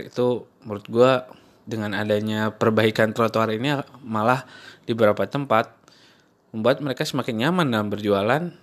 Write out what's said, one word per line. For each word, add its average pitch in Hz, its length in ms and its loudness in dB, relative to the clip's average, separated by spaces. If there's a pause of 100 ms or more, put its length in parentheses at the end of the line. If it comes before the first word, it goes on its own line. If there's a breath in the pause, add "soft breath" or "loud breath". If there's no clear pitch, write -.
Itu 123 480 -2 (160)
menurut 101 240 -10
gua 123 200 6 (520 loud breath)
dengan 107 320 -6
adanya 107 580 0
perbaikan 110 640 2
trotoar 110 400 0
ini 131 180 -2 (300)
malah 110 400 0 (400 loud breath)
di 120 100 -6
beberapa 104 320 2
tempat 120 460 -2 (800 soft breath)
membuat 117 320 0
mereka 139 240 -4
semakin 120 400 -2
nyaman 175 240 2
dalam 107 200 0
berjualan, 104 520 0 (200)